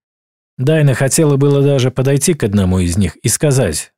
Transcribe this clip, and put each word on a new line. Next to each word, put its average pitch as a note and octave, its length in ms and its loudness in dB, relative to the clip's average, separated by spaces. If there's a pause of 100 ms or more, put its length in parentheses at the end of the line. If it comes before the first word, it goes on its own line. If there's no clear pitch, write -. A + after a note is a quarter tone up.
(580)
Дайна C#3+ 360 2
хотела C#3+ 440 0
было C#3 240 2
даже C3+ 300 0
подойти C#3 420 0
к D3 100 -4
одному G2 360 0
из F2 180 -2
них F#2 200 -2
и - 100 -6
сказать, B2 720 -2